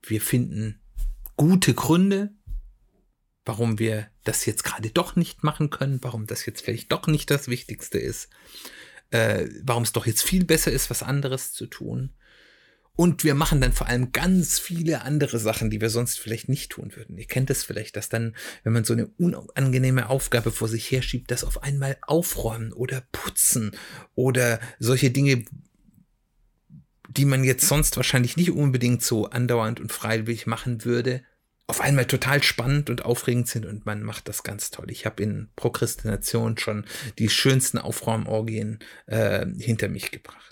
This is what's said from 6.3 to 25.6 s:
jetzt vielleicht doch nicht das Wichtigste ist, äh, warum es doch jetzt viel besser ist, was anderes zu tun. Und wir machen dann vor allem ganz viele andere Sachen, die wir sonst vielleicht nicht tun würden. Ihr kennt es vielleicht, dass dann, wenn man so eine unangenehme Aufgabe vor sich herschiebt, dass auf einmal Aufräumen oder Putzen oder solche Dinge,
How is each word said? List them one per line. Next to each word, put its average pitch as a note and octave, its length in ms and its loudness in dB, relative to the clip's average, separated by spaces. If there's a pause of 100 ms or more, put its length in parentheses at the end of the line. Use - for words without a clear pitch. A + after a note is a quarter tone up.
jetzt - 160 -10
vielleicht - 300 -4
doch - 140 -2
nicht D3+ 240 2
das C#3+ 180 0
Wichtigste - 500 -6
ist, - 300 -6 (840)
äh, A2 380 2 (140)
warum A#2+ 200 0
es A2 100 0
doch - 140 0
jetzt A2 160 0
viel F#3 220 2
besser D#3+ 260 4
ist, - 200 -2
was - 120 -4
anderes C3+ 500 -2
zu - 140 -10
tun. B2 480 -8 (840)
Und F3 220 4
wir D3 140 4
machen D3+ 240 4
dann B2+ 120 4
vor - 140 0
allem B2 240 0
ganz F3+ 480 4
viele E3 440 -2
andere C#3+ 360 0
Sachen, A2 320 0
die G#2+ 100 -2
wir A2 80 2
sonst A#2+ 300 0
vielleicht A2 300 -6
nicht - 240 -2
tun - 240 -12
würden. F#2+ 200 -16
Ihr G2 120 -14
kennt C3 200 0
es C3 140 0
vielleicht, - 320 -8
dass G#2 140 -8
dann, A#2 260 -2 (300)
wenn A2+ 80 2
man A#2 100 4
so A#2 100 2
eine A2+ 140 2
unangenehme C3 1000 2
Aufgabe A#2+ 420 2
vor A2+ 160 -2
sich A2 240 -4
herschiebt, B2+ 400 -2
dass B2 140 -2
auf - 180 0
einmal C#3 380 -2
Aufräumen A#2 720 -2
oder B2+ 300 -6 (100)
Putzen - 580 0 (460)
oder B2 420 2 (220)
solche B2+ 320 4
Dinge, C3+ 320 4 (1600)